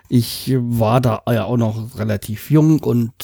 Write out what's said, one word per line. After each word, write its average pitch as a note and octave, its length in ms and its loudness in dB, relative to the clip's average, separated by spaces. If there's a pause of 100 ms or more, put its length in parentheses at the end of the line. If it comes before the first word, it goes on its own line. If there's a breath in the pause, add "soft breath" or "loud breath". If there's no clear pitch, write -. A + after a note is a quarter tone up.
Ich B2+ 500 0
war A#2+ 420 2
da A#2+ 280 0
ja A2+ 160 0
auch A#2+ 120 -2
noch A2 420 -2
relativ A2 520 -6
jung D#3 300 4
und A#2+ 320 0 (120)